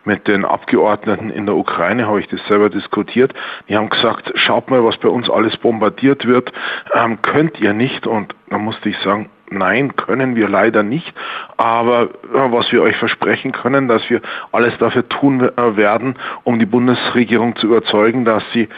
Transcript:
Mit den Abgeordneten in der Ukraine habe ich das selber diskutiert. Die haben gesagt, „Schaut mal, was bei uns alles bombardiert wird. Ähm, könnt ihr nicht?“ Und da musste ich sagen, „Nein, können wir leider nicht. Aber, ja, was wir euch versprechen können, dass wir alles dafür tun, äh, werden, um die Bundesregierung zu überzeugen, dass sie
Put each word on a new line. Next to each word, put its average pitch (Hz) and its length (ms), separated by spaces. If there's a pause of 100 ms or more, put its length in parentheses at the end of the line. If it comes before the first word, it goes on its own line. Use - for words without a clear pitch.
Mit 107 240
den 101 160
Abgeordneten - 840
in 101 160
der - 100
Ukraine - 500
habe 104 140
ich - 80
das 92 200
selber 104 220
diskutiert. 107 640 (360)
Die 98 80
haben 107 120
gesagt, - 480
„Schaut - 340
mal, 123 140
was 107 140
bei 120 100
uns 120 200
alles 107 280
bombardiert 113 680
wird. 123 280 (420)
Ähm, 117 280
könnt 156 380
ihr 104 120
nicht?“ 120 340
Und 110 280 (160)
da 104 80
musste 107 300
ich 101 100
sagen, 101 320 (200)
„Nein, 101 460
können 123 400
wir 107 120
leider 104 360
nicht. 135 280 (440)
Aber, 117 540 (220)
ja, 131 200
was 117 180
wir 117 120
euch 107 140
versprechen 117 540
können, 135 380
dass 110 200
wir 117 120 (320)
alles 113 260
dafür 117 300
tun, 139 320
äh, 120 360
werden, 110 380 (300)
um 117 160
die 110 60
Bundesregierung 120 880
zu 113 100
überzeugen, 113 580
dass 110 280
sie 113 240